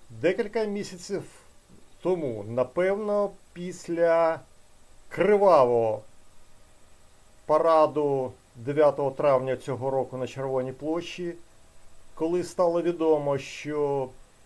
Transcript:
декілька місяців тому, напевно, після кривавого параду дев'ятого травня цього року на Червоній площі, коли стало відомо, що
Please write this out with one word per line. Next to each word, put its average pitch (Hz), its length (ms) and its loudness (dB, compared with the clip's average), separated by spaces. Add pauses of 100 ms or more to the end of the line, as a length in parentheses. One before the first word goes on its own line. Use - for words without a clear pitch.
декілька 190 540 -2
місяців 202 600 -8 (760)
тому, 143 460 -4
напевно, 196 840 -2 (220)
після 170 880 0 (680)
кривавого 139 920 4 (1400)
параду 147 880 2 (240)
дев'ятого 139 560 2
травня 131 460 0
цього 131 320 -6
року 131 280 -4
на 127 100 -6
Червоній 131 440 -4
площі, 170 600 -8 (840)
коли 170 280 -2
стало 170 380 0
відомо, 156 560 0
що 143 720 -4 (360)